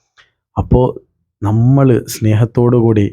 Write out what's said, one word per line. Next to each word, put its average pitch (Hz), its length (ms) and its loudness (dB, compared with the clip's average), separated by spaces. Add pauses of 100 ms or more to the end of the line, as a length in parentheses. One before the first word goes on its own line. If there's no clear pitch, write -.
(580)
അപ്പോൾ 123 300 0 (540)
നമ്മൾ 120 460 2 (180)
സ്നേഹത്തോടു 117 720 0
കൂടി 113 360 2